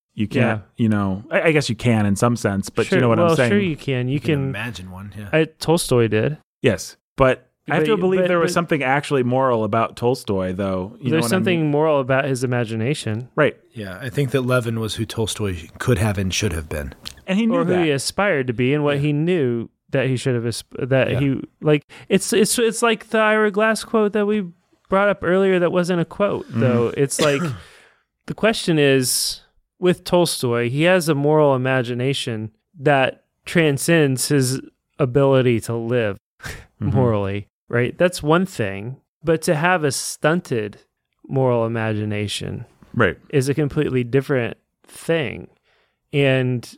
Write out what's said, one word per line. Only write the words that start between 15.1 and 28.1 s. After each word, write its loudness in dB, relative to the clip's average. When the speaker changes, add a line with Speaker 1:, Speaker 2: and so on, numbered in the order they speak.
Speaker 3:
could 2
have 0
and -2
should -2
have -6
been. -8
Speaker 1:
And -2
he 0
knew 0
Speaker 2:
Or 0
who 0
Speaker 1:
that. 0
Speaker 2:
he 2
aspired -2
to -2
be 0
and 0
what 0
Speaker 3:
Yeah. -2
Speaker 2:
he 0
knew 0
that 0
he 0
should -2
have -2
asp-, -8
that 2
Speaker 3:
Yeah. 0
Speaker 2:
he, 0
like, 2
it's, 0
it's, 2
it's 0
like 0
the 0
Ira 2
Glass 0
quote 0
that 0
we -2
brought 2
up -2
earlier 2
that 2
wasn't 0
a -2
quote, -4
Speaker 1:
Mm-hmm. -4
Speaker 2:
though. 2
It's 0
like, 2
Speaker 1:
<clears throat> -20